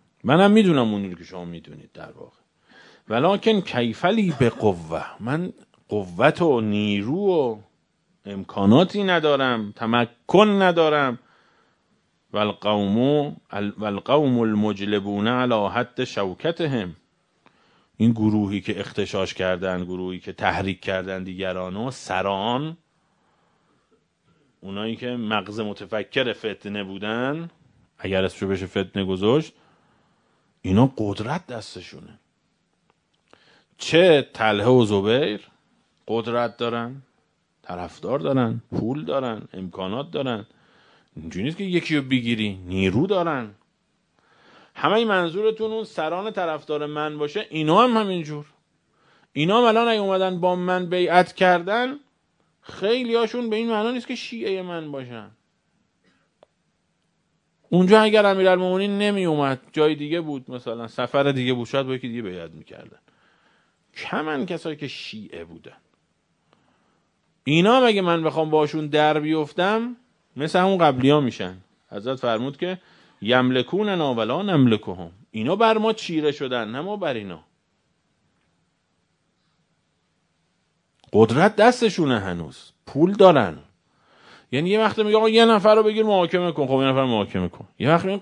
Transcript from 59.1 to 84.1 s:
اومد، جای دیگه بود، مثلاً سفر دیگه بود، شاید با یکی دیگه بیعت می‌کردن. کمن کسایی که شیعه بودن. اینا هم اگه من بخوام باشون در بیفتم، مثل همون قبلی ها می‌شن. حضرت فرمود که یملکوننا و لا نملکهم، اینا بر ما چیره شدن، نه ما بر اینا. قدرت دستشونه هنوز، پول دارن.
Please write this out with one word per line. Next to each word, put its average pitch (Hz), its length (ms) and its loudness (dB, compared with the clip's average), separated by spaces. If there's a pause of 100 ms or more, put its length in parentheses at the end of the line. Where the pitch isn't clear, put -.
اومد، 143 360 0 (120)
جای 156 220 2
دیگه 147 260 -6
بود، 139 300 -10
مثلاً 117 360 -10
سفر 139 440 0
دیگه 127 220 0
بود، 120 140 -4
شاید 139 200 -2
با 131 80 -4
یکی 127 120 -10
دیگه 117 140 -8
بیعت 90 300 -12
می‌کردن. - 480 -20 (920)
کمن 202 520 -6
کسایی 165 300 -8
که 143 120 -12
شیعه - 560 -16
بودن. 82 340 -20 (1700)
اینا 175 340 4
هم 254 60 4
اگه 214 180 2
من 170 220 0
بخوام 156 260 -2
باشون 151 380 0
در 151 320 2
بیفتم، 180 760 -2 (400)
مثل 156 240 0
همون 190 180 2
قبلی 139 320 4
ها 147 100 6
می‌شن. 101 380 -4 (320)
حضرت 123 300 -8
فرمود 123 380 -2
که 180 240 -6 (400)
یملکوننا 127 920 2
و 113 80 -2
لا 127 200 -2
نملکهم، 110 720 2 (200)
اینا 120 240 -2
بر 220 220 2
ما 220 160 0
چیره 156 380 -2
شدن، 127 400 -6
نه 131 100 -8
ما 202 140 -8
بر 170 180 -6
اینا. 98 300 -10 (3750)
قدرت 123 420 6
دستشونه 196 640 4
هنوز، 87 520 -8 (140)
پول 170 280 2
دارن. 147 440 8 (960)